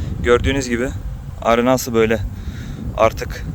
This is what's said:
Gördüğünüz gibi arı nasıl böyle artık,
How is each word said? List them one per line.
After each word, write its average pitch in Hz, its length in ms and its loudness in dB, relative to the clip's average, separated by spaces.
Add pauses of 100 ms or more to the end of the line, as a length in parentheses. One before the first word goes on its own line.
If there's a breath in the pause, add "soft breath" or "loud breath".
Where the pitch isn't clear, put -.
(240 loud breath)
Gördüğünüz 123 460 2
gibi 120 200 0 (520)
arı 117 240 4
nasıl 127 280 2
böyle 113 260 4 (760 loud breath)
artık, - 580 0